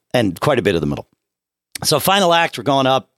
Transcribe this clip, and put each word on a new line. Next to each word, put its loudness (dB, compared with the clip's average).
and 0
quite 0
a -4
bit 0
of 0
the -2
middle. -6
So 0
final 2
act, 0
we're -12
going 0
up 0